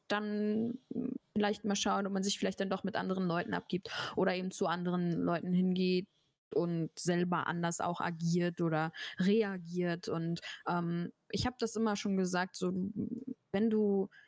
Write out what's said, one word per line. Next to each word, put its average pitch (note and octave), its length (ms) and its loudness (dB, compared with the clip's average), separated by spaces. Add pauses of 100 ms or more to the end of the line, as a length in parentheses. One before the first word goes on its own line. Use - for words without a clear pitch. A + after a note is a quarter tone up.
dann, G#3+ 680 0 (140)
hm, - 240 -4 (200)
vielleicht G#3 280 2
mal G3+ 100 2
schauen, G3+ 320 2
ob G3 60 -2
man G3 100 0
sich G3 160 0
vielleicht F#3+ 220 0
dann F#3+ 100 0
doch F#3+ 140 -2
mit F#3+ 120 -4
anderen F#3+ 300 0
Leuten E3+ 280 0
abgibt - 360 -4 (260)
oder F#3 200 2
eben F#3 160 -2
zu - 140 -2
anderen F3 460 2
Leuten E3+ 400 0
hingeht F#3 540 2 (480)
und E3 440 0
selber F3 500 2
anders E3+ 320 -2
auch F3 200 -2
agiert E3+ 600 0
oder D#3+ 320 0 (260)
reagiert. F3+ 880 0
Und, E3 320 -2 (280)
ähm, E3+ 420 0 (200)
ich - 160 -2
hab B3+ 120 -4
das A3+ 180 -2
immer G#3+ 200 2
schon G3+ 200 -2
gesagt, F#3 400 0
so, F3+ 160 0 (800)
wenn A3 180 2
du G3+ 380 4 (200)